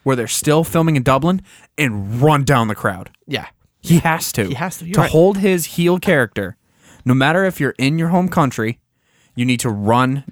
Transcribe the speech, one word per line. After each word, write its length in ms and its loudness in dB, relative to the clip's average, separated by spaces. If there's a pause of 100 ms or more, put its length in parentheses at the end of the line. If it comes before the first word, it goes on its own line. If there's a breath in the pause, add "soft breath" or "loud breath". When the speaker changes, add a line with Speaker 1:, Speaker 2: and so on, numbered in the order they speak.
Speaker 1:
where 120 0
they're 140 -4
still 340 0
filming 320 0
in 80 0
Dublin 380 2 (360 loud breath)
and 440 -2
run 240 4
down 240 2
the 60 -4
crowd. 340 -6 (180)
Speaker 2:
Yeah. 200 -8 (340)
Speaker 1:
He 180 4
has 340 -2
to. 140 -2
Speaker 2:
He 60 -6
has 240 -8
to. 80 -16
You're 80 -10
Speaker 1:
To 80 2
Speaker 2:
right. 100 2
Speaker 1:
hold 280 4
his 260 0
heel 340 0
character, 560 -2 (480 soft breath)
no 120 2
matter 300 2
if 140 -4
you're 200 -2
in 200 0
your 100 -2
home 200 2
country, 500 -2 (540)
you 120 -2
need 160 0
to 80 -2
run 640 0